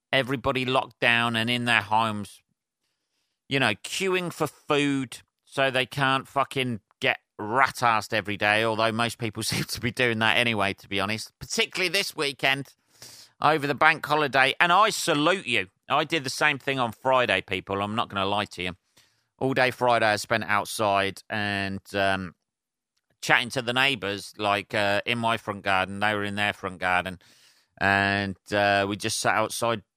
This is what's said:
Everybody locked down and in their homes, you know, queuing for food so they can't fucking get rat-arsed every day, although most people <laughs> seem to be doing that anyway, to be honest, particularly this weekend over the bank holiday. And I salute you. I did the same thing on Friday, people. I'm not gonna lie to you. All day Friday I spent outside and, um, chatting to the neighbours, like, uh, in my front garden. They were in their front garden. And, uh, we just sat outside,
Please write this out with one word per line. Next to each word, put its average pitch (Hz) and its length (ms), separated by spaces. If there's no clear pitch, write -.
Everybody 131 540
locked 127 360
down 117 360
and 113 140
in 120 160
their 113 160
homes, 107 580
you 135 140
know, 110 140
queuing 180 580
for 156 140
food 143 720
so 135 200
they 127 160
can't 135 420
fucking 127 520
get 127 180
rat-arsed 113 720
every 101 240
day, 107 280
although 113 280
most 113 260
people 110 240
<laughs> - 20
seem - 200
to - 160
be 120 100
doing 117 280
that 110 180
anyway, 107 380
to - 140
be 98 120
honest, 107 380
particularly 185 500
this 190 260
weekend 139 600
over 143 260
the 143 80
bank 156 300
holiday. 139 560
And 175 120
I 208 180
salute 170 560
you. 107 220
I 147 160
did 156 200
the 131 60
same 147 280
thing 135 200
on 117 140
Friday, 120 480
people. 98 400
I'm 104 140
not 117 140
gonna 98 180
lie 101 200
to - 160
you. 90 140
All 131 160
day 127 160
Friday 120 360
I 107 100
spent 107 280
outside 98 880
and, 101 500
um, 95 400
chatting 120 280
to 131 120
the 120 100
neighbours, 104 640
like, 104 380
uh, 101 320
in 120 120
my 113 200
front 101 240
garden. 98 380
They 107 140
were 101 100
in 101 100
their 104 180
front 92 260
garden. 90 420
And, 98 560
uh, 101 360
we 104 80
just 107 220
sat 110 160
outside, 110 480